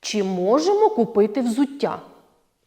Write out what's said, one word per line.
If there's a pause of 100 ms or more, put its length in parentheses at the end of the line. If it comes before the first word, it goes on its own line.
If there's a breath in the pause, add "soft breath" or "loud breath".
Чи
можемо
купити
взуття? (680)